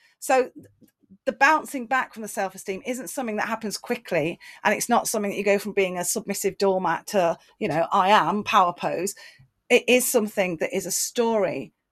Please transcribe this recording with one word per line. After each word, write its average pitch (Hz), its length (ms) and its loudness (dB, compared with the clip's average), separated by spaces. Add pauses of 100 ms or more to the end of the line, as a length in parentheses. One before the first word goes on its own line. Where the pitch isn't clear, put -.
(200)
So 262 240 2 (100)
th-, - 120 -20 (600)
the 269 80 -2
bouncing 269 540 2
back 262 260 -2
from 220 100 -14
the 208 60 -10
self-esteem 190 560 -8
isn't 233 240 -8
something 226 280 -6
that 208 120 -2
happens 220 280 -6
quickly, 175 640 -4 (240)
and 214 120 4
it's - 140 -4
not 233 180 2
something 202 240 -4
that 117 60 -6
you 196 60 -4
go 202 160 4
from 202 140 -10
being 185 240 0
a 175 80 -4
submissive - 520 -4
doormat 185 500 0
to, 180 300 2 (220)
you 214 100 -4
know, 160 220 0
I 190 200 4
am, 196 320 4
power 185 300 4
pose. 160 420 -4 (540)
It 240 180 6
is 247 240 4
something 208 460 0
that - 180 -4
is 180 100 -4
a 170 60 -6
story 190 840 -2 (180)